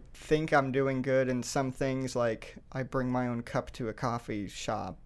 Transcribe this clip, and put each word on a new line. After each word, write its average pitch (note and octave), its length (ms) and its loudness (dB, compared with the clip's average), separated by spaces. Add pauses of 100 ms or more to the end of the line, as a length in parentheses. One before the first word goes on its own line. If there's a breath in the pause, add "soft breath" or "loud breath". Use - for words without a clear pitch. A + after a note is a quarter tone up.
(140)
think D#3 400 0
I'm C3+ 180 6
doing C3+ 300 2
good C3 280 4
in B2 140 0
some C3 280 0
things, C3 440 -2
like, A#2 400 -2 (160)
I C3 120 -4
bring B2+ 280 0
my B2 160 2
own A#2+ 160 -2
cup - 300 -4
to A#2 160 -4
a G#2+ 40 -4
coffee A2+ 540 -2
shop, F#2+ 580 -6